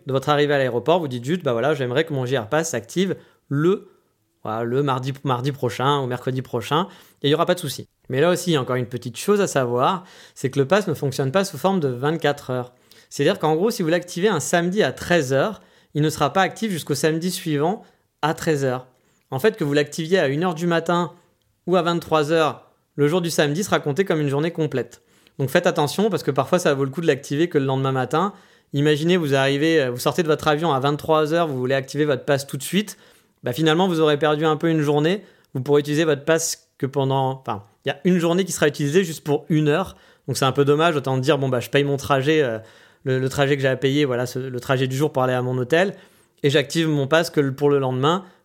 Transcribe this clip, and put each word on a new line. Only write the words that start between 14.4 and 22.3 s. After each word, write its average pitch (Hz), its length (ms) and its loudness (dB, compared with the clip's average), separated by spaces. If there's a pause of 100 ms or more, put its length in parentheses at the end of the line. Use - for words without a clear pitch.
samedi 180 420 0
à 135 80 0
treize 151 400 0
heures, 170 300 0 (320)
il 147 80 0
ne 156 80 2
sera 147 240 -2
pas 190 80 2
actif 202 300 -2
jusqu'au 147 240 -4
samedi 160 360 0
suivant 165 520 -2 (380)
à 156 120 0
treize 147 320 -2
heures. 127 220 -2 (440)
En 131 80 -4
fait, 220 160 2
que 170 80 -4
vous 143 100 0
l'activiez 160 460 0
à 147 80 2
une 143 160 0
heure 180 120 -2
du 170 120 -6
matin 170 460 0 (540)
ou 175 80 2
à 175 80 4
vingt-trois 160 480 0